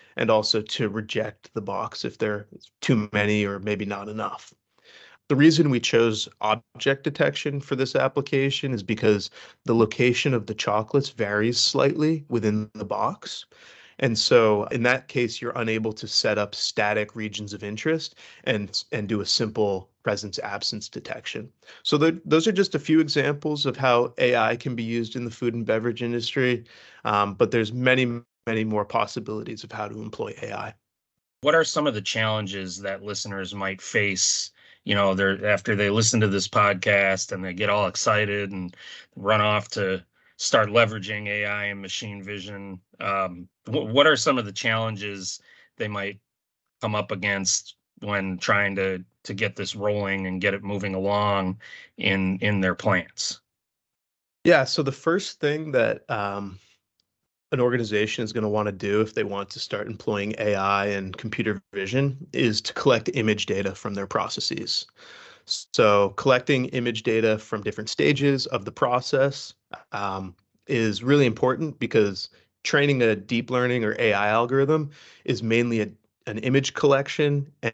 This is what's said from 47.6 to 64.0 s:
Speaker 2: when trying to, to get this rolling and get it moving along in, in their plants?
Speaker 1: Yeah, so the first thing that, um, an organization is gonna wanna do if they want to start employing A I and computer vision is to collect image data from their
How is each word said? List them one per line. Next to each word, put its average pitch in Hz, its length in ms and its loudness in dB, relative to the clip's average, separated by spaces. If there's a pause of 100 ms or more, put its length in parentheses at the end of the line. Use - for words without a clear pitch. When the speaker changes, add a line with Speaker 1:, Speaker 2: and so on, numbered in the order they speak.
Speaker 2:
when 98 380 -4
trying 101 380 0
to, 95 280 -2 (200)
to 117 100 -8
get 101 220 -4
this 101 200 -8
rolling 98 500 -2
and 92 140 -6
get 98 140 0
it 98 100 -8
moving 98 300 -6
along 101 640 0 (380)
in, 95 400 0
in 101 240 0
their 90 120 2
plants? - 680 -2 (1000)
Speaker 1:
Yeah, 156 200 6
so - 180 -2
the 131 100 -2
first - 480 -4
thing 151 320 -4
that, 113 380 0
um, 101 480 -6 (920)
an 131 80 2
organization 113 640 0
is 110 80 -6
gonna 110 160 -2
wanna 104 240 0
do 101 300 0
if 110 100 -4
they 110 120 -2
want 98 260 -8
to - 80 -14
start - 300 -6
employing 104 500 -4
A 104 160 0
I 98 320 2
and 98 320 -4
computer 107 420 -4 (140)
vision 131 580 -2
is 113 300 0
to - 100 -8
collect 117 400 2
image 107 320 0
data 98 300 -2
from - 180 -10
their 98 140 -6